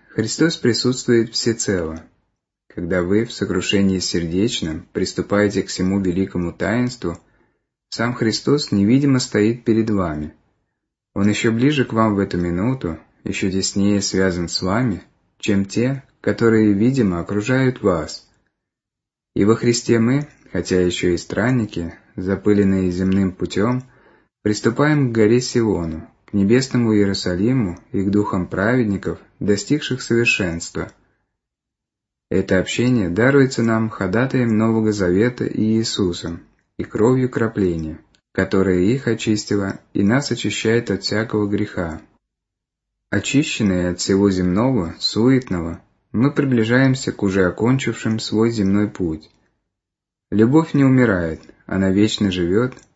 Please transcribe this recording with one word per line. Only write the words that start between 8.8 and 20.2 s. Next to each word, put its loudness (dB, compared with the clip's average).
стоит 0
перед 2
вами. -4
Он 0
еще 0
ближе 2
к -4
вам 2
в 2
эту -2
минуту, -2
еще -4
теснее 0
связан 0
с -6
вами, -2
чем 0
те, -4
которые, 4
видимо, 2
окружают 0
вас. -2
И 0
во 4
Христе 0
мы, 0